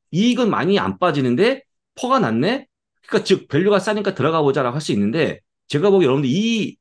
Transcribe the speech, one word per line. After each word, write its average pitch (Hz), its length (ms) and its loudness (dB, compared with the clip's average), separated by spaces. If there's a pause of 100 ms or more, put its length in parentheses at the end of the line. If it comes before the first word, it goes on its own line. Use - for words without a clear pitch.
(100)
이익은 233 380 0
많이 175 300 0
안 190 200 -4
빠지는데 165 640 0 (340)
퍼가 262 220 -2
낮네?" 214 480 0 (400)
그러니까 - 200 -2
즉, - 220 0
"밸류가 190 300 2
싸니까 196 360 -2
들어가 160 260 0
보자"라고 135 340 0
할 156 60 -6
수 151 120 -4
있는데, 107 480 -2 (280)
제가 160 220 0
보기에 190 160 4
여러분들 131 240 0
이, 208 500 -2